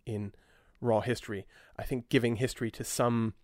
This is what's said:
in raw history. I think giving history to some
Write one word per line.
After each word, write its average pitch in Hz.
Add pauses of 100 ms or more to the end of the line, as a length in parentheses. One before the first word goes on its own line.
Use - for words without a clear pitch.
in 104 (480)
raw 113
history. 104 (320)
I -
think 123
giving 120
history 117
to -
some 117 (120)